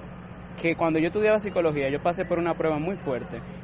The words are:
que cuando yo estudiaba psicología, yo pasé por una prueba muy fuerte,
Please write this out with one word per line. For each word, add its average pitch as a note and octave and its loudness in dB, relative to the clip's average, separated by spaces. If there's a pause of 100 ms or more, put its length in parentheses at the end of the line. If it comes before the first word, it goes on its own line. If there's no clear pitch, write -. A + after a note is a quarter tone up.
(600)
que E3 2
cuando D#3+ 2
yo D#3+ 4
estudiaba G#3+ 4
psicología, E3+ 2
yo C#3+ -2
pasé F3 0
por F3 0
una E3+ 2
prueba D#3+ 0
muy F3 -2
fuerte, A#2+ -4 (240)